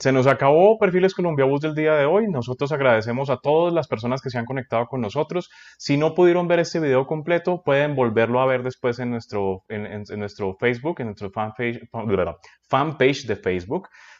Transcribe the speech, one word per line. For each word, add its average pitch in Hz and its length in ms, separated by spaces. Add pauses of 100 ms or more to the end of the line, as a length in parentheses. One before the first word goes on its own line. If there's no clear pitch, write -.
se 131 120
nos 131 140
acabó 151 520
Perfiles 185 360
Colombia 160 300
Bus 139 160
del 156 140
día 156 200
de 143 120
hoy. 202 200
Nosotros 135 460
agradecemos 127 560
a 131 80
todas 160 360
las 156 140
personas 123 360
que 131 80
se 123 80
han 117 80
conectado 120 400
con 127 160
nosotros. 151 480 (260)
Si 143 220
no 156 160
pudieron 175 340
ver 170 100
este 165 220
video 135 260
completo, 170 560
pueden 143 320
volverlo 117 460
a 131 60
ver 127 160
después 127 360
en 123 120
nuestro, 101 580
en, 104 160
en, 104 240
en 104 100
nuestro 101 400
Facebook, 123 420
en 117 80
nuestro 101 220
fanpage, 117 600
fan-, 95 460 (320)
fanpage 139 580
de 107 100
Facebook. 95 520 (320)